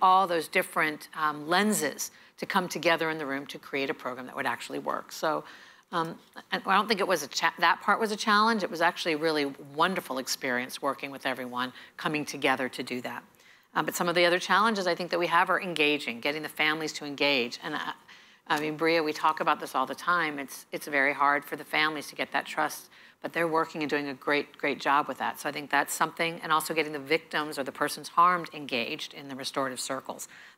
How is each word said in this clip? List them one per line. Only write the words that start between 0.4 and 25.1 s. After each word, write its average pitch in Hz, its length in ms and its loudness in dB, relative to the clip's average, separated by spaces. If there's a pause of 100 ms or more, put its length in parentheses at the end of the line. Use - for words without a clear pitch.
different, 160 600 0 (100)
um, 151 300 -2
lenses 180 640 2 (280)
to - 80 -8
come 185 220 0
together 160 420 2
in 160 80 -4
the 147 80 -4
room 139 200 -4
to 160 120 -12
create 139 320 -4
a 143 40 -2
program 127 320 -8
that - 80 -14
would 135 120 -4
actually 131 320 -4
work. 139 340 -6
So, 151 320 -2 (480)
um, 165 260 -2 (340)
and 185 120 -2
I 190 100 2
don't 202 140 4
think 202 120 2
it 180 80 0
was 170 140 2
a 131 60 -8
cha-, - 300 0
that 175 240 4
part 202 180 2
was 214 120 0
a 208 40 -2
challenge. 214 460 4
It - 80 -2
was 165 100 -8
actually 170 320 2
a 147 60 2
really 151 280 2 (280)
wonderful 165 440 0
experience 127 600 -4
working 139 300 -4
with 135 160 -10
everyone, 127 460 -4 (260)
coming 151 260 -2
together 135 460 0
to - 120 -8
do 123 200 -6
that. 120 200 -8 (520)
Um, 165 100 2
but 165 100 -2
some 175 140 0
of 170 60 0
the 175 100 6
other 175 140 6
challenges 196 480 4
I 170 80 2
think 170 160 -4
that 170 80 0
we 170 80 2
have 175 240 4
are 170 100 4
engaging, 147 600 0
getting 151 220 -2
the 151 60 -8
families 156 460 0
to - 100 -8
engage. 139 580 0
And 156 140 -6
I, 151 160 -6 (560)
I 156 100 0
mean, 151 180 -4
Bria, 165 240 4
we 151 120 0
talk 156 260 2
about 151 220 2
this 156 160 -6
all 131 100 2
the 139 80 -8
time. 160 460 0
It's, - 320 -12
it's 165 160 -8
very 143 240 4
hard 143 320 2
for - 100 -8
the 147 100 -10
families 156 440 0
to - 80 -14
get - 160 -4
that 139 140 -2
trust, - 420 -4 (340)
but 143 100 -8
they're 170 140 0
working 160 360 0
and 143 80 -2
doing 147 180 0
a 135 60 -6
great, 147 440 -2
great 143 220 -2
job 143 260 2
with 135 120 -8